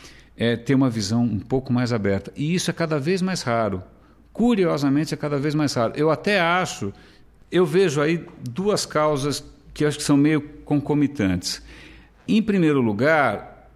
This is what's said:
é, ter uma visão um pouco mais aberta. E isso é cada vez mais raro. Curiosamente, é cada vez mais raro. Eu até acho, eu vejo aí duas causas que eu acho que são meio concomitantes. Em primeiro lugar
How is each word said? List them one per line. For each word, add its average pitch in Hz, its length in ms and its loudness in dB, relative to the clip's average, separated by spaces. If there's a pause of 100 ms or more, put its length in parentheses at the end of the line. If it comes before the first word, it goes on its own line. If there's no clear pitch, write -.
(360)
é, 117 200 0
ter 127 160 -2
uma 135 160 4
visão 113 360 0
um 104 160 -2
pouco 127 320 -4
mais 120 200 0
aberta. 98 440 -2
E 156 180 -2
isso 180 160 -2
é - 20 -2
cada 160 260 -4
vez 175 220 -2
mais 185 220 -4
raro. 110 400 -2 (500)
Curiosamente, 160 800 2
é 156 40 -2
cada 147 200 -4
vez 143 160 -2
mais 151 220 0
raro. 117 220 0
Eu 156 160 2
até 190 280 0
acho, 165 520 -2 (580)
eu 175 160 2
vejo 151 340 2
aí 160 240 0 (240)
duas 185 380 -2
causas 147 580 -2 (300)
que - 80 -4
eu 147 60 2
acho 143 100 -4
que - 60 -8
são 143 120 4
meio 147 240 4 (240)
concomitantes. 139 960 0 (680)
Em 214 120 4
primeiro 170 400 2
lugar 120 960 0